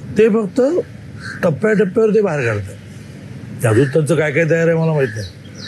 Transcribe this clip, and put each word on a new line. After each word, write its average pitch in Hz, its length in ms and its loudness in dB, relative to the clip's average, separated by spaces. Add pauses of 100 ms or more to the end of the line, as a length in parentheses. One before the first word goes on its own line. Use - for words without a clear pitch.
(180)
ते 220 100 8
फक्त 214 320 0 (840)
टप्प्याटप्प्यावर 208 720 2
ते 220 60 4
बाहेर 151 260 0
काढतात. - 1200 -8
अजून 110 180 6
त्यांचं 147 300 2
काय 156 180 0
काय 165 180 2
तयार 165 180 2
आहे 165 80 2
मला 160 160 2
माहित 135 240 2
नाही, 101 100 -8 (420)